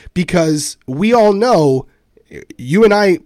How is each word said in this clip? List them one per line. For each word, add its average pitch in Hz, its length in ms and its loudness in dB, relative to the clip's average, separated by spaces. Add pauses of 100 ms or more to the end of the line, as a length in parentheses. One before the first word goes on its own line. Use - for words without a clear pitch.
(140)
because 160 640 -4 (100)
we 185 260 -2
all 214 200 4
know, 165 520 0 (720)
you 160 260 0
and 208 100 4
I 202 320 0